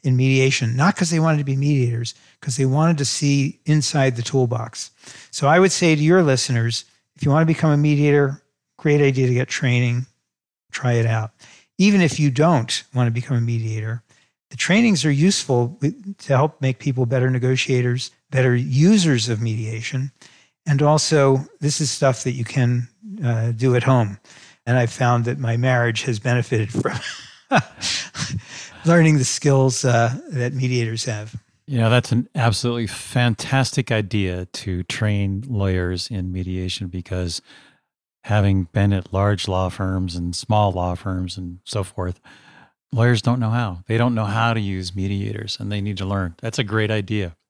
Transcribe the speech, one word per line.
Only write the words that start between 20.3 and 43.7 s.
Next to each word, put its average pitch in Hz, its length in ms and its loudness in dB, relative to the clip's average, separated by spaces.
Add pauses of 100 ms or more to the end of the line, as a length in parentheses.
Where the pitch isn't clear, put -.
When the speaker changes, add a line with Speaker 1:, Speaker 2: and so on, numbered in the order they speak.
Speaker 1:
And 143 160 2
also, 143 680 4 (100)
this 147 220 -2
is 139 80 -2
stuff - 340 0
that 127 100 -4
you 127 120 -6
can, 123 420 0 (340)
uh, 117 300 -2
do 123 240 0
at 117 80 2
home. 117 360 0 (460)
And 123 120 2
I've 120 140 2
found 120 340 0
that 139 140 -4
my 117 180 -2
marriage 120 460 0
has 113 160 -4
benefited 117 520 -2
from - 260 -4 (520)
<laughs> 254 120 4 (1200)
learning 160 320 6
the 127 80 2
skills, 135 580 2
uh, 120 340 2 (120)
that 131 240 -4
mediators 123 520 -2
have. 107 300 -8 (300)
Speaker 2:
You 131 140 -4
know, 113 100 4
that's 120 240 2
an 120 200 0
absolutely 117 540 0
fantastic 123 1040 -2
idea 95 540 -2
to 90 380 -8
train 101 640 -2
lawyers 92 640 -2
in 92 220 -6
mediation, 92 560 -6
because 90 540 -6 (840)
having 101 480 2
been 101 220 2
at 92 200 -4
large 98 340 0
law 92 200 0
firms 92 480 -4
and 87 200 -6
small 104 360 0
law 90 240 -2
firms 90 420 -8
and 90 260 -12
so 104 200 -6
forth, 90 360 -8 (720)
lawyers 117 300 2
don't 123 180 0
know 110 120 -2
how. 107 360 -4